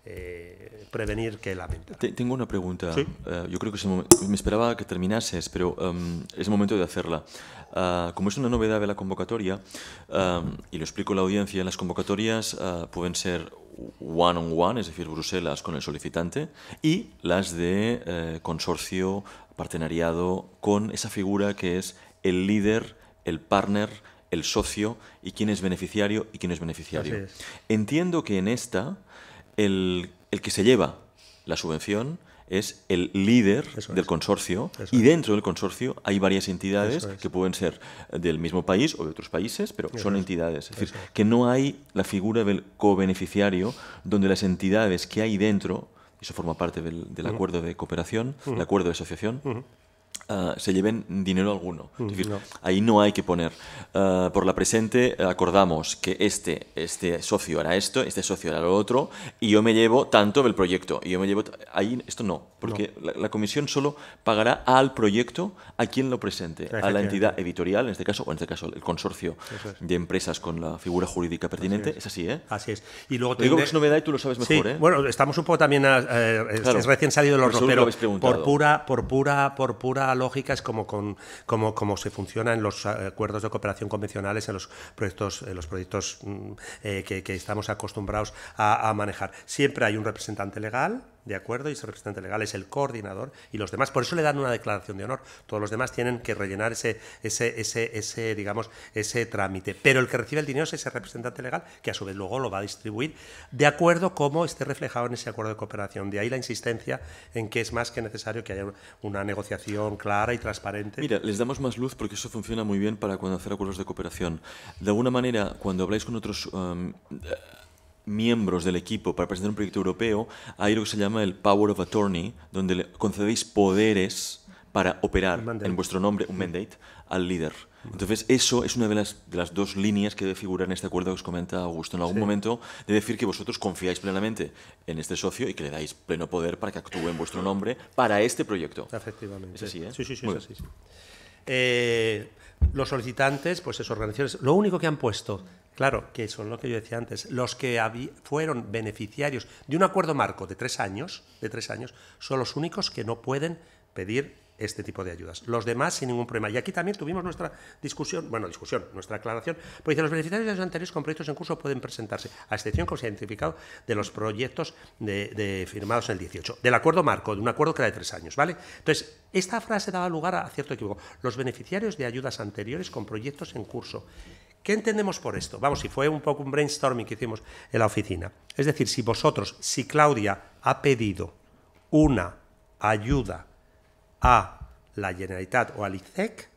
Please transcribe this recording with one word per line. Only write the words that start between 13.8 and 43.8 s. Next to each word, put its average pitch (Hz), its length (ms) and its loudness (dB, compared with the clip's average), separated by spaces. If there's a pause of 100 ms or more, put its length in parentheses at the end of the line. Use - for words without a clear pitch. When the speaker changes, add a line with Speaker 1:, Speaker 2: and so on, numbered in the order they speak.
Speaker 2:
one-on-one, 85 800 2
es 87 60 -6
decir, 82 200 -8
Bruselas 78 560 -4
con 85 120 -6
el 67 60 -4
solicitante, 85 680 -4 (320)
y 170 300 2 (100)
las 87 320 2
de, 98 520 0
eh, 82 360 -4
consorcio, 92 800 -2 (320)
partenariado, 82 960 -2 (100)
con 104 320 2
esa 104 180 -6
figura 101 460 0
que 90 220 -2
es - 180 -6 (280)
el 92 240 2
líder, 107 480 2 (300)
el 82 140 -2
partner, 101 500 2 (420)
el 82 120 -2
socio, 107 540 0 (240)
y 92 120 -8
quién 107 160 0
es 98 120 0
beneficiario 101 720 0
y - 60 -14
quién 92 100 -2
no 87 60 0
es 78 40 -10
beneficiario. 82 540 -6
Speaker 1:
Así 101 120 -6
es. - 200 -16 (240)
Speaker 2:
Entiendo 151 540 2
que 104 140 0
en 92 100 2
esta, 123 500 -2 (600)
el, 92 540 2 (200)
el 104 100 -4
que 101 100 -4
se 101 120 2
lleva 101 340 6 (480)
la 80 120 -2
subvención 104 600 -2 (300)
es - 420 -4
el 90 240 2
líder 104 520 6 (120)
Speaker 1:
Eso 101 160 -10
Speaker 2:
del 90 80 4
Speaker 1:
es. 82 60 0
Speaker 2:
consorcio, 95 720 0
Speaker 1:
Eso 104 180 -4
Speaker 2:
y 123 40 10
Speaker 1:
es. 110 60 8
Speaker 2:
dentro 139 280 8
del 104 100 4
consorcio 104 600 -2
hay 101 160 2
varias 95 300 4
entidades 101 480 0
Speaker 1:
Eso 104 140 -6
es. 98 100 -12
Speaker 2:
que 92 80 -4
pueden 92 240 2
ser - 260 -2 (320)
del 82 280 0
mismo 82 260 0
país 113 340 4
o 82 60 -4
de 78 60 -6
otros - 180 -14
países, 120 440 -4
pero 80 160 -6
Speaker 1:
Eso 120 100 -10
Speaker 2:
son 98 160 0
Speaker 1:
es. 98 40 2
Speaker 2:
entidades. 85 460 -2
Es - 60 -16
decir, 101 180 -4
Speaker 1:
Eso - 60 -14 (100)
es. - 60 -20
Speaker 2:
que 110 120 4
no 120 260 6
hay 135 300 2 (140)
la 95 100 2
figura 107 400 2
del 98 200 2 (140)
cobeneficiario 95 960 4 (300)